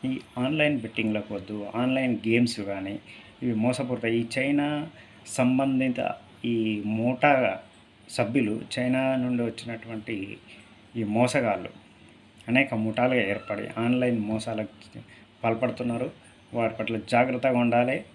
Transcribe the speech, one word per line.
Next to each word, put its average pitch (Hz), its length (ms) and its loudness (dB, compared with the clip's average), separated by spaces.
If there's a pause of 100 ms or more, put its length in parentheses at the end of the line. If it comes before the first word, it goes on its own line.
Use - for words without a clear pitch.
ఈ 131 160 -2 (180)
ఆన్‌లైన్ 147 420 0
బెట్టింగ్లకు 107 540 -2
వద్దు, 101 400 -8
ఆన్‌లైన్ 127 440 0 (100)
గేమ్స్ 117 320 4
కానీ 98 380 -6 (440)
ఇవి 120 120 0
మోసపూరిత. 123 500 -2
ఈ 117 200 2 (140)
చైనా 143 500 0 (380)
సంబంధిత 131 880 2 (300)
ఈ 110 420 0
ముఠా 120 760 2 (500)
సభ్యులు, 117 500 0 (180)
చైనా 131 380 0
నుండి 123 260 0
వచ్చినటువంటి 113 960 -8 (580)
ఈ 113 80 -2
మోసగాళ్ళు 110 680 2 (760)
అనేక 131 260 4
ముఠాలుగా 117 480 2
ఏర్పడి 101 580 -4
ఆన్‌లైన్ 123 380 2
మోసాలకు 110 840 -4 (440)
పాల్పడుతున్నారు. 117 680 -2 (440)
వారి 113 200 0
పట్ల 113 260 -4 (100)
జాగ్రత్తగా 123 480 4
ఉండాలి. 123 460 2 (100)